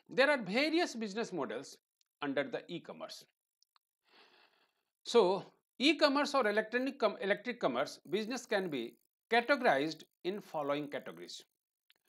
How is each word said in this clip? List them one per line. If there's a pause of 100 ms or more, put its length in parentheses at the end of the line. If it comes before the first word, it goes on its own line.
There
are
various
business
models (440)
under
the
e-commerce. (1800)
So, (340)
e-commerce
or
electronic
com-,
electric
commerce (100)
business
can
be (340)
categorized (200)
in
following
categories. (640)